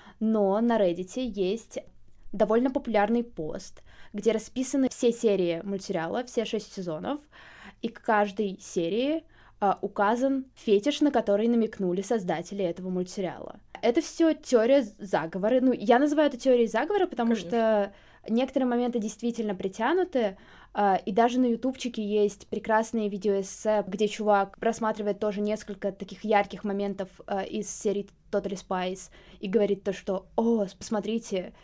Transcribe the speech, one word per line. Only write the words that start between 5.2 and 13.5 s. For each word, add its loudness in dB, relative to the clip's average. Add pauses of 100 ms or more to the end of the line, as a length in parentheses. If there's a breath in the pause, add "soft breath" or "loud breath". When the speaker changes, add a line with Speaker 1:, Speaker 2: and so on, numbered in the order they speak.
Speaker 1:
мультсериала, -4
все -4
шесть -6
сезонов, -6 (600 loud breath)
и -2
к -14
каждой 0
серии, -2 (400 soft breath)
а, 2
указан 0 (100)
фетиш, 2
на 4
который 2
намекнули 0
создатели -2
этого -4
мультсериала. -6 (240)